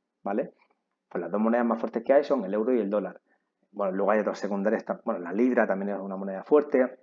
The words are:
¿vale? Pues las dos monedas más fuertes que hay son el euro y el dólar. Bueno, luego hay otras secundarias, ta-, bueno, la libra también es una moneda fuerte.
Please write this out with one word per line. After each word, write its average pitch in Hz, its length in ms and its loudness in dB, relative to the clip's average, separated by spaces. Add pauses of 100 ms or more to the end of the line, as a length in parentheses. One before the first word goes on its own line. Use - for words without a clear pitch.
(240)
¿vale? 107 300 -4 (540)
Pues - 140 -8
las 85 100 -8
dos 101 80 0
monedas 117 260 2
más 117 140 0
fuertes 113 240 -4
que 127 80 2
hay 143 140 4
son 131 180 0
el 95 100 -6
euro 110 200 0
y 117 80 2
el 98 80 -2
dólar. 98 320 -4 (520)
Bueno, 98 200 -2
luego 98 180 2
hay 107 80 4
otras 98 200 -2
secundarias, 101 440 -2
ta-, - 220 -6
bueno, 101 160 -4
la 87 100 -10
libra 117 340 2
también 101 300 -2
es 95 40 -6
una 95 180 -8
moneda 95 260 -8
fuerte. 131 600 2